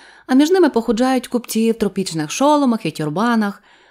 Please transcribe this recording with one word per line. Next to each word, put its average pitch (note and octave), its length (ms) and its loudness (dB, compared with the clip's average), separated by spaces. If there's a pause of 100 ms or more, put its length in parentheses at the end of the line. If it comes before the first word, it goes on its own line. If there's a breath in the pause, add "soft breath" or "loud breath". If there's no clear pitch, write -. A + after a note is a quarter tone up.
(280 loud breath)
а B3+ 60 0
між D4 180 4
ними F#4 180 4
походжають B3 580 -2
купці A3+ 440 -2
в A3+ 60 -2
тропічних F#3 540 -4
шоломах C#4 540 0
і D#3 60 -2
тюрбанах, G3+ 720 -4 (260 soft breath)